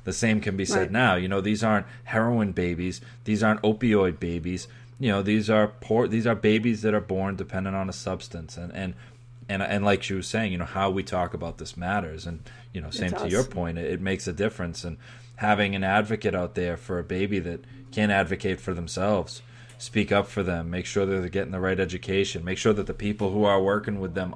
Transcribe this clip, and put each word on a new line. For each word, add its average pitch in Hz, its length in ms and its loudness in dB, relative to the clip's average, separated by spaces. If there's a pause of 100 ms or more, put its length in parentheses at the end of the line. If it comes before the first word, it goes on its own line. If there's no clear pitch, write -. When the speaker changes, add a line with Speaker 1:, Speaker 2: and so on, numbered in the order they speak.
Speaker 1:
The 92 100 -4
same 110 280 2
can 98 160 -2
be 98 80 0
said 98 160 2
Speaker 2:
Right. 92 100 0
Speaker 1:
now. 110 240 4
You 90 140 0
know, 98 120 0
these 107 220 0
aren't 107 240 4 (180)
heroin 113 460 2
babies. 87 500 -2 (240)
These 107 200 0
aren't 107 180 4
opioid 107 560 4
babies. 87 480 -4 (320)
You 123 140 2
know, 98 100 2
these 107 260 2
are 107 200 6
poor, 110 400 0
these 110 180 2
are 117 80 4
babies 107 480 2
that 107 120 2
are 104 60 2
born 95 360 -2
dependent 95 400 -4
on 95 120 -2
a 92 40 -6
substance. 87 640 -8
And, 85 180 -10
and, 92 200 -6 (540)
and, 98 140 -2
and 101 220 0
like 98 180 4
she 98 120 -4
was 92 120 -4
saying, 110 240 -2
you 87 80 -2
know, 87 60 -4
how 98 260 0
we 95 140 0
talk 90 300 -2
about 82 240 -8
this - 180 -12
matters. 87 500 -4
And, 85 140 -8 (320)
you 92 80 -8
know, 78 80 -8
Speaker 2:
It - 60 -10
Speaker 1:
same 90 160 -2
to 87 80 -2
Speaker 2:
does. 85 140 -2
Speaker 1:
your 117 120 4
point, 85 340 -4
it, 82 140 -2
it 87 80 -4
makes 95 260 -2
a 92 60 -2
difference. 87 500 -4
And 82 140 -8 (400)
having 101 400 2
an 95 80 0
advocate 104 500 2
out 90 220 -2
there 87 200 0
for 90 220 -4
a 85 60 -4
baby 95 360 0
that 85 200 -6 (320)
can't 107 180 2
advocate 95 480 2
for 92 160 -6
themselves, 90 680 -2 (360)
speak - 320 -2
up 101 160 4
for - 160 -2
them, 85 280 -2
make 90 160 -4
sure 101 180 0
that 95 160 0
they're 90 80 -4
getting 95 240 -2
the 92 80 -4
right 92 180 2
education, 95 640 0
make 92 140 -4
sure 110 160 4
that 101 140 -2
the 90 80 -4
people 104 380 -2
who 104 120 4
are 98 180 6
working 101 380 0
with 92 140 -6
them 90 220 -4